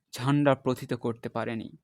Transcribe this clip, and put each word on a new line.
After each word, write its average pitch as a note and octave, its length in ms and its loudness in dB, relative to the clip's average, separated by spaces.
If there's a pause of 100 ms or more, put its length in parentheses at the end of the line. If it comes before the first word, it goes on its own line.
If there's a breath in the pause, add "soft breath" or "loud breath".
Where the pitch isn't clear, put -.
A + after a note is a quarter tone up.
(140)
ঝান্ডা C#3 420 4
প্রথিত B2+ 380 -2
করতে A#2+ 360 -4
পারেনি। A2+ 420 -6 (120)